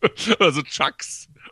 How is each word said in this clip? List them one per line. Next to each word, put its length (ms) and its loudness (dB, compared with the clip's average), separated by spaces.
du? 320 0
Oder 180 4
so 100 -4
Chucks 680 -6